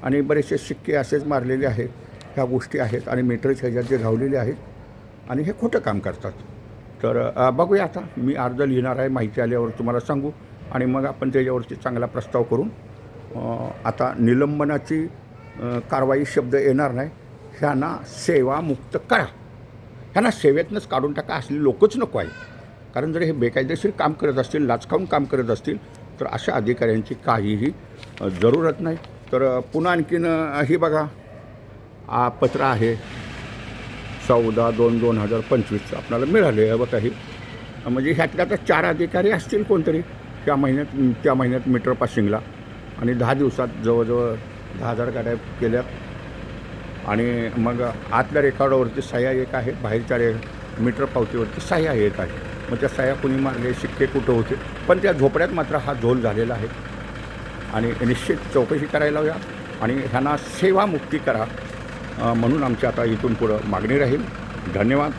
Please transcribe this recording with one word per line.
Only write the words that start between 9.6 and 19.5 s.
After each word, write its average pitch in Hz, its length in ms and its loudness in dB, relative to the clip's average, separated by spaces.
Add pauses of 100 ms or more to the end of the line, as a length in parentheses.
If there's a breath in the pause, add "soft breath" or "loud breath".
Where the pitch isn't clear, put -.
तुम्हाला 120 300 -2
सांगू 139 320 -2 (400)
आणि 127 140 0
मग 131 200 0
आपण 135 240 -2
त्याच्यावरती 127 460 0
चांगला 120 300 -2
प्रस्ताव 120 380 -2
करून, 120 260 0 (680)
अ, 120 320 -6 (200)
आता 127 320 0
निलंबनाची, 147 880 2 (540)
अ, 120 180 -2 (120)
कारवाई 135 340 4
शब्द 127 300 0
येणार 135 360 4
नाही, 131 180 -2 (500)
ह्यांना 143 460 0
सेवामुक्त 143 920 0 (120)
करा, 220 140 4 (880)